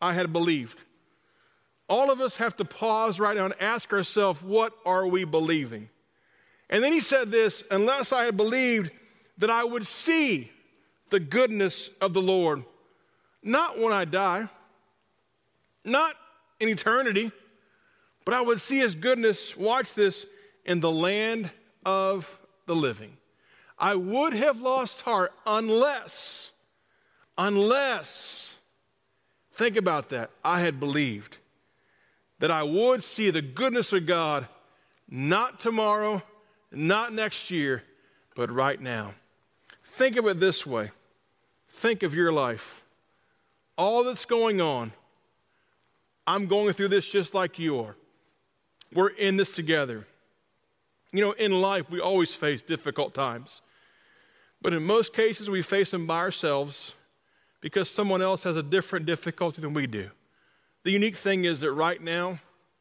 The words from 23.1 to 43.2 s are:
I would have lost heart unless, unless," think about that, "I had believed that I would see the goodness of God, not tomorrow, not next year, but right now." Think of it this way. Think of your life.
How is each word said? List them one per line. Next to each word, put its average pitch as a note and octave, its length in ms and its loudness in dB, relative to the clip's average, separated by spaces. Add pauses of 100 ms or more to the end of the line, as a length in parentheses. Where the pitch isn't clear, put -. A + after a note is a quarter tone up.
I G3+ 160 2
would A#3+ 380 0
have A#3+ 260 2
lost B3+ 440 -2
heart G3+ 280 2 (140)
unless, A3+ 1080 0 (840)
unless," G#3 1200 -2 (960)
think A3+ 240 0
about F3 320 0
that, A#2+ 220 -6 (120)
"I F3 160 2
had D#3 220 0
believed C#3 560 -2 (1000)
that D#3 120 2
I D#3 100 0
would G#3 420 2
see G#3 280 0
the D#3+ 100 2
goodness A#3 520 -2
of F3+ 120 0
God, D#3 420 0 (600)
not E3+ 520 -2
tomorrow, G#3+ 600 0 (500)
not G3+ 400 0
next A3 380 -4
year, C#3+ 340 -2 (520)
but A#2+ 160 -4
right C3 280 0
now." A2 360 -8 (680)
Think B3+ 340 0
of A3+ 100 2
it F#3 120 0
this F#3 240 2
way. A2 280 -4 (760)
Think - 360 -2
of D3+ 100 -2
your E3+ 180 2
life. B2 520 -2 (920)